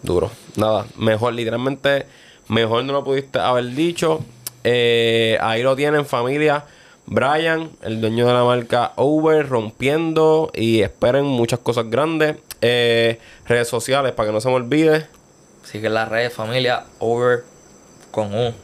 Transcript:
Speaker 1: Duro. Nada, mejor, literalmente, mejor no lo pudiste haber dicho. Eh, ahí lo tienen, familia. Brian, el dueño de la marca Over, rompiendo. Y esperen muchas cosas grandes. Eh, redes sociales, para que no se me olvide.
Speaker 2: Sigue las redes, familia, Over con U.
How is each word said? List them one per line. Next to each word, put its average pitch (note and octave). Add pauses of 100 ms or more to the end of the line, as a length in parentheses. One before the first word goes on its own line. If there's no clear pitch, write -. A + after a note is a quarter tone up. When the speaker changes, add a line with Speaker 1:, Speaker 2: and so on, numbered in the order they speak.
Speaker 1:
Duro. F2+ (260)
Nada, G#2+ (100)
mejor, A2
literalmente, B2+ (420)
mejor A2+
no C#3
lo C#3
pudiste C3+
haber B2
dicho. D#3+ (440)
Eh, A#2
ahí A2+
lo C3+
tienen, D3
familia. C#3+ (420)
Brian, D#3+ (120)
el A2
dueño A2+
de B2
la B2
marca A#2+
Over, D#3
rompiendo. D#3
Y A2+
esperen B2
muchas B2
cosas A#2
grandes. D3+ (240)
Eh, A#2 (280)
redes A#2+
sociales, C3
para G#2+
que G#2+
no G#2+
se B2+
me C3
olvide. D3+ (560)
Speaker 2:
Sigue G#2+
las A2+
redes, A#2
familia, A#2+ (160)
Over A#2+ (680)
con G#2
U. A#2 (100)